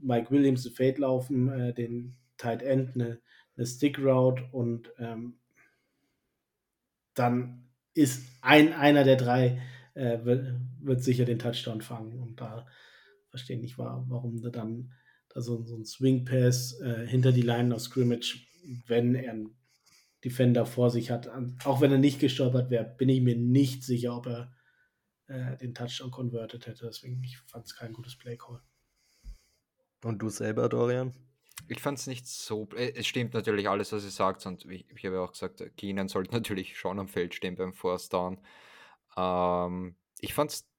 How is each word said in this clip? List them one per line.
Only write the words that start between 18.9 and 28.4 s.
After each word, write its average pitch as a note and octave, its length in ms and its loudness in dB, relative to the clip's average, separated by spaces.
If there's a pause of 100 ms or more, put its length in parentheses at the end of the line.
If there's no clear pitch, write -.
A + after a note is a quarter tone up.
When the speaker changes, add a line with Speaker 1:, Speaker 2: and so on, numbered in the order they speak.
Speaker 1:
er B2+ 160 -4
einen A2 240 -10 (680)
Defender B2 420 4
vor B2 240 4
sich A#2 220 0
hat, A#2 160 -4
an-, B2+ 360 -10
auch C3+ 180 2
wenn C#3 100 8
er C3+ 80 6
nicht C#3 200 6
gestolpert B2+ 520 2
wär, A2+ 120 2
bin C3 260 0
ich C3 120 4
mir A#2+ 160 4
nicht B2+ 460 2
sicher, A#2+ 340 -2
ob B2 80 -12
er, A#2+ 260 -8 (760)
äh, B2+ 300 -6
den A#2+ 160 -10
Touchdown B2 380 -10
converted A#2+ 560 -8
hätte. A#2 200 -14
Deswegen, B2+ 360 -10
ich B2+ 220 -12
fand's - 300 -20
kein A2+ 180 -14
gutes B2 240 -16
Play A#2+ 200 -12
Call. - 220 -18 (1400)